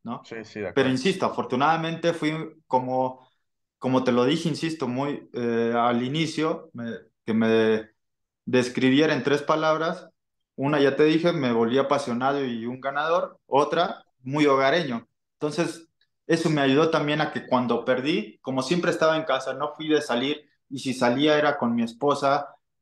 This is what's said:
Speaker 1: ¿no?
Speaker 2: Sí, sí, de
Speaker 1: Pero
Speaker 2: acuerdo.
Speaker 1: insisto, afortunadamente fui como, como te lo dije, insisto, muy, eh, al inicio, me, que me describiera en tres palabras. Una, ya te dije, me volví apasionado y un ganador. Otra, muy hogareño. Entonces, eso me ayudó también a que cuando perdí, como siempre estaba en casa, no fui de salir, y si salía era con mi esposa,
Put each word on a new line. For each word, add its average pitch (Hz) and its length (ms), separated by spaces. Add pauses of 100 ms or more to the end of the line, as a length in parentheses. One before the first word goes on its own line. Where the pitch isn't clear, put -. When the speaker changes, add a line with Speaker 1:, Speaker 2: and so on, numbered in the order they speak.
Speaker 1:
¿no? 117 220
Speaker 2:
Sí, 113 200
sí, - 160
de 98 140
Speaker 1:
Pero 127 140
Speaker 2:
acuerdo. 131 40
Speaker 1:
insisto, 156 340
afortunadamente 160 840
fui 156 220 (320)
como, 127 600 (500)
como 131 260
te 127 80
lo 123 120
dije, 165 240
insisto, 151 400
muy, 135 440
eh, 117 440
al 120 260
inicio, 151 680
me, 117 200 (320)
que 113 100
me 113 560 (540)
describiera 131 680
en 131 80
tres 143 200
palabras. 160 680 (480)
Una, 143 240
ya 135 160
te 151 80
dije, 165 280
me 135 200
volví 117 260
apasionado 135 680
y 117 220
un 127 140
ganador. 156 680
Otra, 160 580 (180)
muy 139 240
hogareño. 135 640 (260)
Entonces, - 540 (380)
eso 165 240
me 151 120
ayudó 151 280
también 147 300
a - 120
que - 140
cuando 120 380
perdí, 143 560
como 131 220
siempre 175 280
estaba 156 260
en 156 80
casa, 131 300
no 143 200
fui 156 140
de 151 120
salir, 127 480 (220)
y 135 80
si 131 160
salía 139 440
era 147 200
con 120 160
mi 117 80
esposa, 143 680 (320)